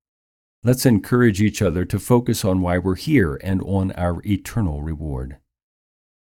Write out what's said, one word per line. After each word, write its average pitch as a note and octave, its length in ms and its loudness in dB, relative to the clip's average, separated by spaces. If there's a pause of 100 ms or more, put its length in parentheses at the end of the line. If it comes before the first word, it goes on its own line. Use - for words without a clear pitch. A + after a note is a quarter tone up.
(640)
Let's B2+ 220 2
encourage A2+ 560 4
each G#2+ 180 0
other F2+ 240 0
to G2 140 -4
focus A#2+ 460 0
on F#2+ 180 2
why F2 160 0
we're F#2 160 0
here F#2+ 480 0
and F#2+ 200 -2
on F#2+ 300 -2
our F2 320 -4
eternal F#2 580 -2
reward. D2 560 -8 (1000)